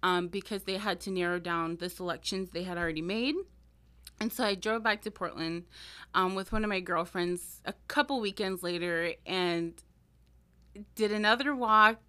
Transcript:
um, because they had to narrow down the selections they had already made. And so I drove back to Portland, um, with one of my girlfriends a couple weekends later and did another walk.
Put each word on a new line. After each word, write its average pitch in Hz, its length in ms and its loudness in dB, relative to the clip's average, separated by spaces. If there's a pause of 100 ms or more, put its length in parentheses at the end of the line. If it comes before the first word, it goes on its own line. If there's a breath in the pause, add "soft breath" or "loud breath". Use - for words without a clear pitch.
um, 180 260 2
because 190 360 -6
they 190 140 -4
had 196 240 -2
to 196 100 -6
narrow 175 260 0
down 170 400 -2
the 175 100 -6
selections 180 640 -4
they 175 140 -6
had 175 160 -4
already 165 240 -2
made. 233 320 -2 (840)
And 220 140 -2
so 254 100 -2
I 202 120 2
drove 220 260 -2
back 208 220 0
to 220 80 -6
Portland, 170 540 -6 (500 loud breath)
um, 185 180 2
with 190 180 -4
one 220 120 0
of 208 60 0
my 190 100 0
girlfriends 175 880 -4
a 147 80 -6 (140)
couple 285 320 0
weekends 190 440 -2
later 175 500 0 (140)
and 170 460 0 (1200)
did 214 160 2
another 233 440 4
walk. 220 540 8